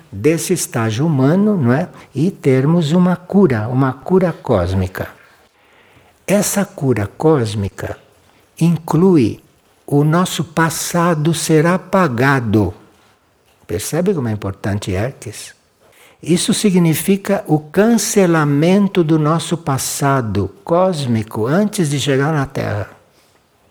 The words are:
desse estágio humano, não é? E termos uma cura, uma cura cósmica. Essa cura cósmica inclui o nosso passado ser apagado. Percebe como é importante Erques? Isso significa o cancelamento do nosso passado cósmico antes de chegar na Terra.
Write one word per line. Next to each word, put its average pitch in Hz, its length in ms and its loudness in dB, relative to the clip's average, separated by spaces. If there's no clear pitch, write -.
desse 156 420 0
estágio 117 520 -4
humano, 170 520 2
não 123 160 2
é? 170 160 -2
E 165 180 0
termos 143 600 0
uma 180 240 2
cura, 135 520 0
uma 131 260 0
cura 180 380 0
cósmica. 92 800 -2
Essa 196 380 0
cura 120 420 -2
cósmica 110 920 -2
inclui 160 800 2
o 143 160 0
nosso 165 400 0
passado 165 920 0
ser 156 320 2
apagado. 127 1080 0
Percebe 180 480 -2
como 131 140 -2
é 110 40 -2
importante 101 600 -6
Erques? 107 640 -8
Isso 175 320 0
significa 190 920 0
o 151 120 2
cancelamento 185 1400 2
do 160 140 2
nosso 156 380 0
passado 123 920 -2
cósmico 139 800 -2
antes 185 440 0
de 143 100 -2
chegar 143 340 0
na 139 120 -2
Terra. 104 440 -6